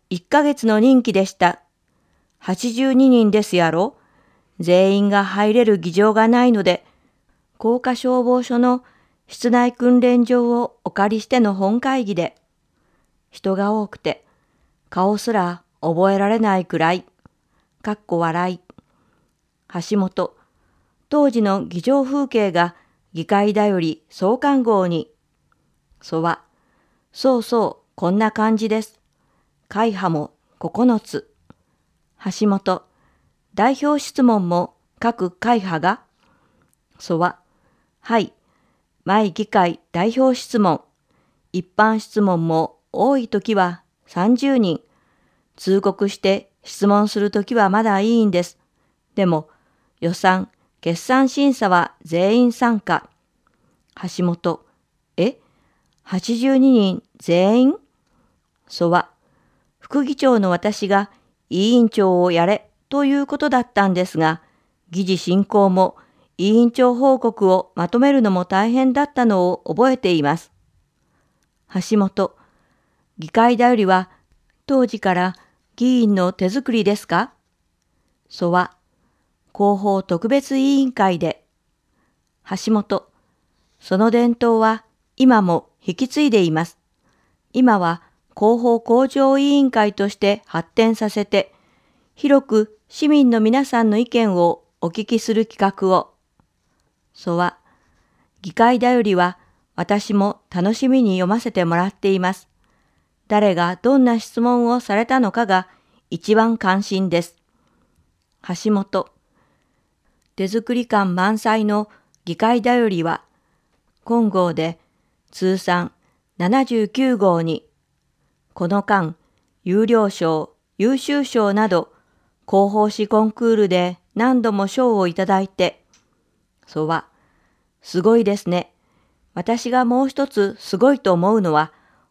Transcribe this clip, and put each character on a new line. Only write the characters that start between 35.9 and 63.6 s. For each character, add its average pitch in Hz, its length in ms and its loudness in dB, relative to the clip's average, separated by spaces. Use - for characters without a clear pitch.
曽 170 200 -6
我。 175 200 -4
は 226 180 -2
い。 - 140 -4
毎 202 280 0
議 214 140 -6
会 180 340 0
代 190 260 -2
表 262 180 2
質 - 240 -6
問。 185 220 2
一 180 140 -8
般 220 220 2
質 - 220 -6
問 180 260 0
も 160 320 -2
多 269 260 0
い 233 100 -6
時 214 260 -4
は 180 280 -2
三 208 300 0
十 269 200 0
人。 190 240 0
通 196 260 0
告 196 260 -2
し - 80 -10
て 196 340 -2
質 - 240 -6
問 208 220 2
す 208 120 -6
る 202 100 -2
時 208 240 -4
は 214 140 2
ま 202 140 0
だ 202 180 0
い 208 80 0
い 233 160 2
ん 208 60 0
で 175 120 0
す。 - 160 -16
で 196 120 0
も、 156 240 -2
予 170 140 -4
算、 190 340 0
決 170 200 -4
算 262 280 2
審 277 240 0
査 226 160 -2
は 175 340 0
全 185 380 0
員 247 120 2
参 233 280 -2
加。 - 300 -6
橋 180 80 -2
本。 170 400 -4
え？ 196 200 -2
八 190 340 -6
十 269 200 0
二 262 160 4
人 196 300 0
全 190 440 2
員？ 285 140 2
曽 - 240 -4
我。 175 180 0
副 - 260 -4
議 269 120 -6
長 254 240 2
の 190 100 0
私 196 380 -4
が 196 220 0
委 196 220 0
員 240 160 4
長 185 340 2
を 180 80 2
や 170 160 2
れ 208 240 -2
と 285 160 -2
い 277 100 0
う 285 120 -2
こ 285 120 -6
と 294 100 -2
だ 254 120 0